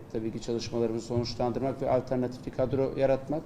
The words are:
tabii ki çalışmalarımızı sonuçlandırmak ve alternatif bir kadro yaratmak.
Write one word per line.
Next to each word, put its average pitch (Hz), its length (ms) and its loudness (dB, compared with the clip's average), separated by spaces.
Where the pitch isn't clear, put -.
tabii 113 200 -2
ki 110 100 -6
çalışmalarımızı 117 640 0
sonuçlandırmak 120 760 0
ve 127 100 2
alternatif 127 540 0
bir 117 60 -8
kadro 131 460 2
yaratmak. 135 480 2